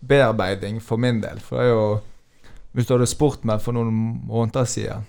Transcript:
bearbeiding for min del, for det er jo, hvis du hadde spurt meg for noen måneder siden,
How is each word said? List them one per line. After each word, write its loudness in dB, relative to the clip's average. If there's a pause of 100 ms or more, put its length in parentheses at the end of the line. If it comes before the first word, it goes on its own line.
bearbeiding 2
for -2
min 2
del, -8
for -6
det 2
er 4
jo, 2 (720)
hvis 0
du 2
hadde 4
spurt 0
meg 0
for -2
noen -2
måneder 0
siden, -6